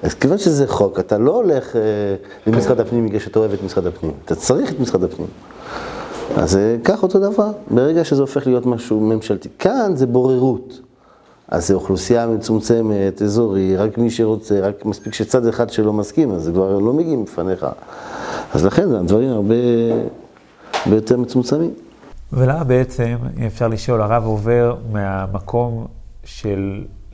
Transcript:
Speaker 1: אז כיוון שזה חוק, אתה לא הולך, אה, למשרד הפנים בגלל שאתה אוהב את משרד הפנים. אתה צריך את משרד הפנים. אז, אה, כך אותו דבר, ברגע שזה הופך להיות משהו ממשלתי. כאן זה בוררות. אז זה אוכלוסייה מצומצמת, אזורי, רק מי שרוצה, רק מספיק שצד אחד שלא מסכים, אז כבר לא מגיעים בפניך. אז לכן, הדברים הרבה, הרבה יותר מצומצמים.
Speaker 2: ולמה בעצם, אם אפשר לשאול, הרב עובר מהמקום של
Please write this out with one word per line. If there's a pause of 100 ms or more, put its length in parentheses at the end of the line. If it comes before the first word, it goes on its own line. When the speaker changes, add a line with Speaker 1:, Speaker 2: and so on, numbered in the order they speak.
Speaker 1:
אז
כיוון
שזה
חוק,
אתה
לא
הולך,
אה, (640)
למשרד
הפנים
בגלל
שאתה
אוהב
את
משרד
הפנים. (140)
אתה
צריך
את
משרד
הפנים. (1080)
אז,
אה,
כך
אותו
דבר, (200)
ברגע
שזה
הופך
להיות
משהו
ממשלתי. (100)
כאן
זה
בוררות. (680)
אז
זה
אוכלוסייה
מצומצמת,
אזורי,
רק
מי
שרוצה,
רק
מספיק
שצד
אחד
שלא
מסכים,
אז
כבר
לא
מגיעים
בפניך. (880)
אז
לכן,
הדברים
הרבה, (1300)
הרבה
יותר
מצומצמים. (600)
Speaker 2:
ולמה
בעצם, (220)
אם
אפשר
לשאול,
הרב
עובר (160)
מהמקום (380)
של (300)